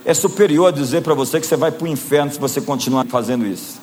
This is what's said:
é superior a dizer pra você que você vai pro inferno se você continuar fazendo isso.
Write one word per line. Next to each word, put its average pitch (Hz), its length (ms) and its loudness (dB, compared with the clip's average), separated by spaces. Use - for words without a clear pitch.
é 165 100 2
superior 180 540 4
a - 20 8
dizer 143 320 -2
pra 160 120 2
você 135 240 0
que 156 80 -2
você 165 100 2
vai 156 140 0
pro 160 160 -6
inferno 147 460 0
se 143 60 -10
você 135 220 -2
continuar 131 460 -2
fazendo 120 400 -2
isso. - 360 -8